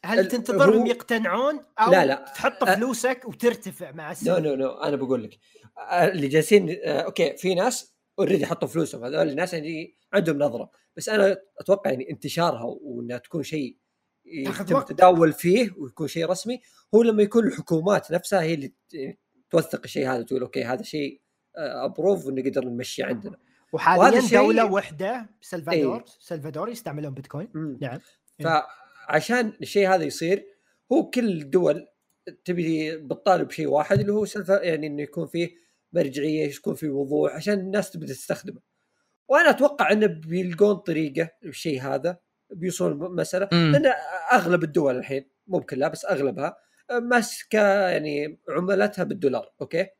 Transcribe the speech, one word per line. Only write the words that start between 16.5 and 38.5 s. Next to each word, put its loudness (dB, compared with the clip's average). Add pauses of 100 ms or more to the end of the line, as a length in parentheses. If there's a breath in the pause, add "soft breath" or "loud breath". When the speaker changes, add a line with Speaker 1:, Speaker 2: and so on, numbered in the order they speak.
Speaker 2:
هو 8
لما 4
يكون 4
الحكومات 0
نفسها 0
هي 0
اللي -8
ت-، -14 (320)
توثق 0
الشيء -4
هذا، -2
تقول: -4
"أوكي، -6
هذا -4
شيء، -8 (360)
آه، -8
أبروف -2
ونقدر -2
نمشي -8
عندنا." -6 (360)
Speaker 1:
وحاليًا 4
Speaker 2:
وهذا 8
الشيء 6
Speaker 1:
دولة 4
وحدة، -4 (100)
سلفادور، -2
Speaker 2:
إيه. -12 (160)
Speaker 1:
سلفادور -8
يستعملون -10
بيتكوين. -12
Speaker 2:
مم. -8
Speaker 1:
نعم. -8 (400)
Speaker 2:
فعشان -2 (100)
الشيء 2
هذا 4
يصير، -2 (460 soft breath)
هو 2
كل 0
الدول 0 (580)
تبي -2
بتطالب 0
بشيء -6
واحد، 2
اللي -2
هو 0
سلفا-، 0
يعني -2
إنه -6
يكون -8
فيه -6 (380 soft breath)
مرجعية، 0
يكون -6
فيه -8
وضوح، -2
عشان -2
الناس -4
تبدأ -12
تستخدمه. -10 (680)